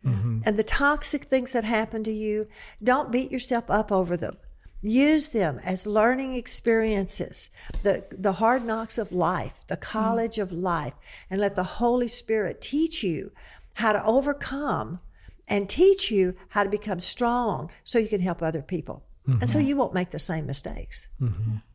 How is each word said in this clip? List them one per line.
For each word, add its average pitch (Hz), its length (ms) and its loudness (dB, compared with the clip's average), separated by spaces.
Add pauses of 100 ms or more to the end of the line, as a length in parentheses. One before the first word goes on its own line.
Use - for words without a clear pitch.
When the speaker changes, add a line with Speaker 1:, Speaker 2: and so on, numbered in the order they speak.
Speaker 1:
Mm-hmm. 113 380 0
Speaker 2:
And 208 160 2
the 214 40 4
toxic 285 600 0
things 254 280 0
that 233 100 0
happen 220 400 -2
to 220 80 -4
you, 214 360 -2 (360)
don't 262 280 2
beat 247 200 0
yourself 240 380 -2
up 214 200 2
over 180 280 2
them. 120 180 -6 (460)
Use 285 480 4
them 170 340 0
as 185 240 -4
learning 254 480 2
experiences, 220 1160 0 (320)
the, 196 280 2
the 190 220 0
hard 226 320 2
knocks 226 320 -4
of 208 160 -4
life, 175 540 -2
the 156 100 -4
Speaker 3:
Mm. - 40 -10
Speaker 2:
college 226 580 0
of 190 120 -2
life, 170 440 -2 (340)
and 190 100 -2
let 202 160 0
the 180 80 0 (160)
Holy 240 300 2
Spirit - 500 -2
teach 320 440 -2
you 170 280 -2 (440)
how 214 180 2
to 202 100 0
overcome 254 960 0 (480)
and 202 220 0
teach 381 400 4
you 185 240 2 (160)
how 208 140 2
to 202 60 0
become 202 300 -2
strong 233 720 0 (140)
so - 160 2
you 214 80 2
can 202 140 0
help 190 200 0
other 160 200 0
people. - 420 -6 (240)
And 127 220 4
so 302 100 4
Speaker 1:
Mm-hmm. 277 80 4
Speaker 2:
you 285 80 2
won't 262 180 0
make 180 180 -2
the - 80 -6
same 160 280 -2
mistakes. - 600 -8 (140)
Speaker 1:
Mm-hmm. 110 360 -2 (180)